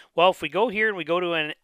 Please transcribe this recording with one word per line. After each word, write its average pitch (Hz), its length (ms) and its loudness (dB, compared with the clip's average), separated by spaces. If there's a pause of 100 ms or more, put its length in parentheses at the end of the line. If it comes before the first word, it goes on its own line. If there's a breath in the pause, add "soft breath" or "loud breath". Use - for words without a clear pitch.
(160 loud breath)
Well, 175 160 6
if - 100 -6
we 156 80 -6
go 190 180 0
here 220 220 0
and 196 80 -6
we 160 80 -6
go 165 140 0
to 175 140 -2
an 156 200 -4 (100)